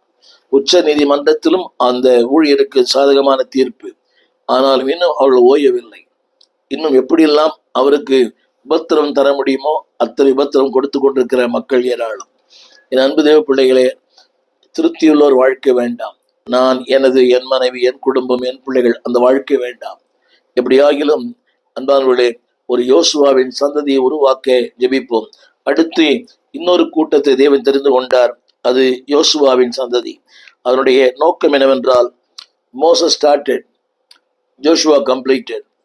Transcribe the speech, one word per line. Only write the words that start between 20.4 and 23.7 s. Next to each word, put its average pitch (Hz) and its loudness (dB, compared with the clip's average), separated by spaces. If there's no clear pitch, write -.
எப்படியாகிலும் 139 0
அன்பானவர்களே, 127 0
ஒரு 123 -2
யோசுவாவின் 135 0
சந்ததியை 143 -2